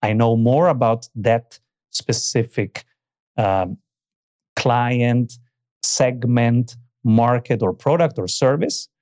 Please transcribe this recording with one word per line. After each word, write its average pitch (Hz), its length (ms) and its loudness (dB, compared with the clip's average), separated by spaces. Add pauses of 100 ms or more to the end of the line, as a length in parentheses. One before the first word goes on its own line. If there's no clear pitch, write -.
I 107 120 0
know 117 220 4
more 127 320 4
about 123 480 0
that 117 440 -2 (320)
specific, - 920 -4 (520)
um, 95 400 -2 (800)
client, 120 800 0 (500)
segment, 120 920 0 (280)
market, 117 580 2
or 95 100 0
product 156 460 0
or 92 100 -6
service. 143 600 -2 (120)